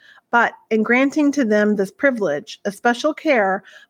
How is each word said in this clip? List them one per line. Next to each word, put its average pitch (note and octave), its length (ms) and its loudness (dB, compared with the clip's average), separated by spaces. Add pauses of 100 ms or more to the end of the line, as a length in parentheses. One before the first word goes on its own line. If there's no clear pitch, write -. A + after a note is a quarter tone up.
(320)
But A#3 220 2 (160)
in A3 120 0
granting C4+ 500 2
to C#4+ 120 -2
them G#3 320 2
this G3 160 -2
privilege, G3+ 720 -4
a G#3 80 -4
special A#3+ 420 -2
care G3+ 480 0 (280)